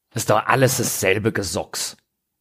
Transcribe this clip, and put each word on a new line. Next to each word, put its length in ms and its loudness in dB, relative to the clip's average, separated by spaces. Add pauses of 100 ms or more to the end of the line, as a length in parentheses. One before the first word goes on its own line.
(120)
das 120 -6
ist 80 2
doch 160 2
alles 300 4
dasselbe 540 0
Gesocks. 680 -6 (440)